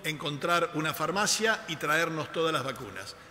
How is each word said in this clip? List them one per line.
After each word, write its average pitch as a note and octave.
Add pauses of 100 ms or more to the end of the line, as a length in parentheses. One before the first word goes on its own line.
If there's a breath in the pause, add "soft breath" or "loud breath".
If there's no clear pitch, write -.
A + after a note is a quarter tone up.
encontrar E3
una D#3
farmacia G3
y D#3+
traernos D#3+
todas E3
las C3+
vacunas. G2+ (160 loud breath)